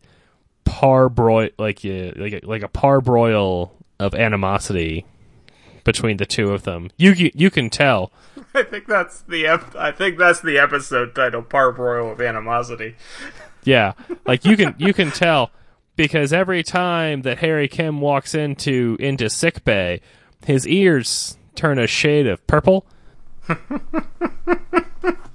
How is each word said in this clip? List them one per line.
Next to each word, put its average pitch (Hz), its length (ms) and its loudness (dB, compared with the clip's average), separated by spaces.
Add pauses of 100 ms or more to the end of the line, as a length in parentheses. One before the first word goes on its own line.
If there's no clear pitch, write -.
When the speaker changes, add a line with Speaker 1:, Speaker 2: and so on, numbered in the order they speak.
(640)
Speaker 1:
parbroil, 120 920 4
like, 104 280 -4
uh, 92 260 -6 (100)
like 104 120 -8
a, - 120 -10
like 107 180 -6
a 98 40 -6
parbroil 117 1040 2 (280)
of 98 160 -2
animosity 95 880 -2 (800)
between 110 340 0
the 98 80 -4
two 101 260 -2
of 101 120 -4
them. 87 340 -8
You, 185 160 8
you, 170 200 2
you 175 160 4
can 123 200 -2
tell. 120 420 0 (220)
Speaker 2:
<laughs> - 220 -16
I 254 80 2
think 208 240 -12
that's 190 340 -4
the 160 260 -4
ep-, 165 280 0
I 156 160 -4
think 180 260 -4
that's 175 240 4
the 151 180 0
episode 139 560 0
title, 120 260 0
Parbroil 120 720 0
of 110 100 -8
Animosity. 117 720 -4 (680)
Speaker 1:
Yeah, 113 300 4 (320)
like, 127 200 0
you 208 100 6
can, 190 220 2
you 185 160 2
can 160 180 -2
tell 156 400 0 (460)
because 147 340 0
every 180 320 0
time 165 600 -2
that 127 160 -4
Harry 156 280 0
Kim 156 320 -4
walks 143 340 -2
into, 135 680 -2
into 131 300 -2
sick - 360 -2
bay, 92 340 0 (460)
his 135 220 0
ears 170 720 0 (180)
turn 147 220 0
a 117 100 2
shade 147 400 2
of 90 200 -2
purple. 190 380 4 (600)
<laughs> 170 60 -2 (1800)